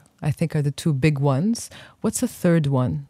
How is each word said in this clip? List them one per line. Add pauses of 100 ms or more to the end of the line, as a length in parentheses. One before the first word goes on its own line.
(220)
I
think,
are
the
two
big
ones. (320)
What's
the
third
one?